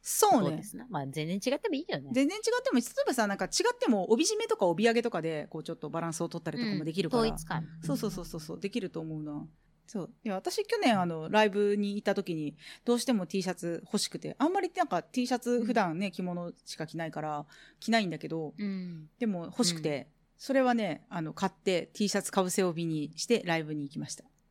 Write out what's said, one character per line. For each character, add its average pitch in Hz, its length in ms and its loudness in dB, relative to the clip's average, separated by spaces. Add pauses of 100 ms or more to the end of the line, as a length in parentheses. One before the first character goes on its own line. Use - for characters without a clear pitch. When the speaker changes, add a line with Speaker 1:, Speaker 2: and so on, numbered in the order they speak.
Speaker 1:
そ 392 380 4
う - 20 6
ね。 143 80 4
Speaker 2:
そ 156 40 -2
う 151 40 -4
で 160 60 -8
す - 120 -14
な。 240 140 -14
ま 170 100 -2
あ、 135 80 -4
全 151 200 -4
然 180 80 -2
違 247 200 0
っ - 40 -4
て 440 100 -4
も 302 60 0
い 269 40 -2
い 330 60 -8
け 349 100 -4
ど 139 60 -6
ね。 143 100 -14
Speaker 1:
全 262 160 4
然 392 100 -2
違 440 40 -8
っ - 20 -10 (180)
て 508 100 0
も 254 80 6
い - 20 4
い。 - 20 -6
例 - 80 -8
え 571 160 0
ば 320 60 0
さ、 226 120 4
な 202 100 0
ん - 20 -10
か 190 80 0
違 - 20 -8 (260)
っ - 40 -6
て 480 100 0
も、 202 240 4
帯 262 140 6
締 427 120 2
め 453 100 0
と 440 100 2
か 196 80 4
帯 175 180 4
揚 233 80 8
げ 233 100 4
と 233 100 0
か 170 100 0
で、 160 280 -2
こ 160 100 -8
う、 156 40 -10
ち - 60 -8
ょ 165 40 -4
っ 156 40 -8
と 151 120 -8
バ 165 120 -2
ラ 165 80 -2
ン 156 40 -4
ス - 80 -4
を 170 60 0
取 165 140 -6
っ - 20 -20
た 160 80 -4
り 151 60 -6
と 240 80 -2
か 214 100 -2
も 151 80 -2
で 160 80 -4
き 180 100 -2
る 165 80 0
か 262 60 0
ら。 226 80 6
Speaker 2:
う - 20 4
ん。 - 40 2
統 - 120 -4
一 - 60 -10
感。 165 220 -4 (120)
Speaker 1:
そ - 120 -2
う 247 40 0
そ 220 100 -2
う 190 40 -2
そ 185 120 -8
う - 20 -10
そ 170 120 -10
う 156 40 -8
そ 165 140 -10
う。 165 40 -14
で 196 100 -4
き 233 120 -2
る 180 80 -6
と 175 100 -6
思 160 200 -6
う 151 40 -6
な。 151 240 -8 (400)
そ 196 140 -6
う。 - 80 -8 (160)
い - 20 -2
や、 190 80 -2
私、 370 300 -2
去 466 120 -2
年、 254 220 4
あ 180 60 2
の、 160 240 -4
ラ 214 160 6
イ 208 40 4
ブ 202 280 2
に 202 180 0
行 208 40 -4
っ - 40 -10
た 226 120 2
時 175 200 -2
に、 147 220 -6 (260)
ど 240 120 4
う 240 40 0
し 240 60 -2
て 254 80 4
も 185 140 2
T 190 140 0
シ 185 80 -2
ャ 180 40 -2
ツ 170 320 -4
欲 - 120 -2
し - 120 0
く 170 100 -8
て。 - 200 -8
あ 277 60 4
ん 339 60 4
ま 392 80 2
り 349 160 -2
な 359 80 2
ん - 40 2
か 175 160 0
T 247 220 -2
シ 254 80 0
ャ 240 60 0
ツ、 240 240 0
普 226 100 0
段 180 240 2
ね、 196 100 -2
Speaker 2:
う - 20 -2
ん。 - 20 -6
Speaker 1:
着 - 100 -8
物 175 300 -4 (140)
し - 100 -12
か 156 100 -6
着 156 120 -12
な 165 80 -4
い 160 60 -6
か 160 100 -8
ら、 151 240 -6 (340)
着 - 120 -2
な 233 80 6
い 208 60 2
ん 175 40 -2
だ 156 80 -4
け 156 100 -8
ど、 160 300 -4
Speaker 2:
う 208 40 -8
ん。 180 480 -6 (100)
Speaker 1:
で 240 60 0
も 175 200 -2
欲 190 180 -2
し 175 100 2
く 160 80 -6
て、 147 180 -2
Speaker 2:
う - 20 -6
ん。 - 40 -14 (320)
Speaker 1:
そ - 160 -6
れ 262 80 6
は 247 120 4
ね、 208 360 -2
あ 185 120 -4
の、 156 120 -4
買 190 160 0
っ - 20 -2
て、 - 420 0
T 202 160 0
シ - 80 0
ャ 190 40 2
ツ - 100 -8
か 190 120 4
ぶ 180 60 2
せ 190 140 4
帯 170 220 0
に 156 300 -2
し - 100 -6
て、 - 200 2
ラ 170 120 2
イ 160 60 -2
ブ 156 100 -6
に 147 100 -4
行 139 80 -8
き - 80 -8
ま 151 80 -6
し - 80 -10
た。 - 80 -20 (280)